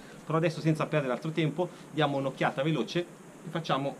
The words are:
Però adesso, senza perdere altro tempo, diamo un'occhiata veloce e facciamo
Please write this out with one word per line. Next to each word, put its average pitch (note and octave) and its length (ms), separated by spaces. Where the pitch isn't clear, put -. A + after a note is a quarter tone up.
Però D#3 140
adesso, D#3+ 240
senza D#3 240
perdere C#3 260
altro C#3 200
tempo, D#3+ 380
diamo C#3+ 280
un'occhiata C3+ 440
veloce D#3+ 380
e - 500
facciamo C#3 500